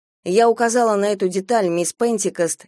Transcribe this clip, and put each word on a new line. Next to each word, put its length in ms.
Я 260
указала 460
на 100
эту 220
деталь 420
мисс 240
Пентикост, 720